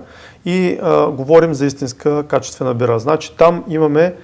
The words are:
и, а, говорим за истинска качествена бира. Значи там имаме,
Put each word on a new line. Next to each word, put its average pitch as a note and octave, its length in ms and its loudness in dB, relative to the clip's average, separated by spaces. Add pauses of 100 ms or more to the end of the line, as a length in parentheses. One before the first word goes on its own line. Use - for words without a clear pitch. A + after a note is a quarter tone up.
(460)
и, F3+ 380 -2
а, D3+ 240 2
говорим D#3+ 460 2
за C#3 120 -2
истинска C#3+ 640 -4
качествена B2+ 460 -4
бира. A#2 260 -2
Значи D#3 380 -4
там E3+ 320 4
имаме, D#3 440 0 (100)